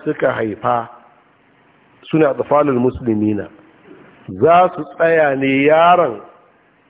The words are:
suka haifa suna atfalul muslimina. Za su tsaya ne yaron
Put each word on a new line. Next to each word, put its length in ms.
suka 280
haifa 560
suna 320
atfalul 460
muslimina. 680
Za 340
su 100
tsaya 400
ne 300
yaron 540